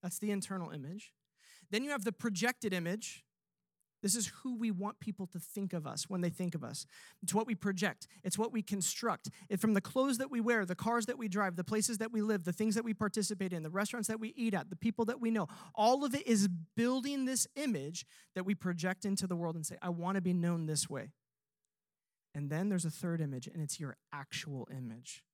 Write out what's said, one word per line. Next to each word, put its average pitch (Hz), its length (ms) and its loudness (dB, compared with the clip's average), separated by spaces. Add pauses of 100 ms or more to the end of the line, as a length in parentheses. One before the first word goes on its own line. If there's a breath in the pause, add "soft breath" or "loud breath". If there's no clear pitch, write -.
That's 180 180 -6
the 208 140 -2
internal 190 380 -4
image. 165 420 -10 (580 loud breath)
Then 220 140 2
you 285 60 -2
have 254 140 0
the 220 80 2
projected 214 600 0
image. 180 500 -2 (760)
This 202 160 2
is 220 120 -2
who 254 280 -6
we 226 140 2
want 202 280 -2
people 196 280 -6
to 175 120 -10
think 196 360 -6
of 156 120 -2
us - 220 -6
when 180 140 0
they 175 80 2
think 175 240 -2
of 143 100 -4
us. 117 220 -8 (360 loud breath)
It's 185 120 -2
what 220 120 6
we 247 80 2
project. 190 520 0 (160 loud breath)
It's 190 160 -2
what 226 120 2
we 220 120 0
construct. 202 680 -2 (220 loud breath)
It, 202 100 0
from 214 140 6
the 196 80 6
clothes 262 340 2
that 269 140 -2
we 247 100 0
wear, 226 240 4
the 180 100 -2
cars 233 300 0
that 247 140 -4
we 226 100 -4
drive, 185 280 2
the 180 80 -2
places 214 340 0
that 226 140 -2
we 214 100 2
live, 208 220 2
the 175 80 0
things 214 240 2
that 226 80 0
we 226 100 0
participate 190 580 0
in, 165 100 -2
the 156 80 -6
restaurants 202 380 -2
that 220 120 -2
we 220 140 -6
eat 226 200 0
at, 147 160 -2
the 180 60 -8
people 226 280 0
that 247 160 -2
we 226 100 2
know, 208 180 2 (260 loud breath)
all 247 280 6
of 262 120 2
it 285 120 -2
is 208 220 8
building 247 800 0
this 254 200 2 (100)
image 175 500 -2 (280 loud breath)
that 185 100 -2
we 196 100 2
project 180 500 -2
into 196 220 0
the 180 100 -2
world 170 180 -2
and 156 120 -6
say, - 160 -8
"I 180 80 -2
wanna 175 320 0
be 180 100 4
known 170 320 2
this 156 240 0
way." 139 240 -6 (1200)
And 147 140 -2
then 170 220 2
there's 175 160 2
a 160 40 0
third 170 300 -2
image, 135 260 -2
and 160 160 -6
it's - 160 -4
your 143 200 -8 (140)
actual 139 580 -8
image. 123 640 -10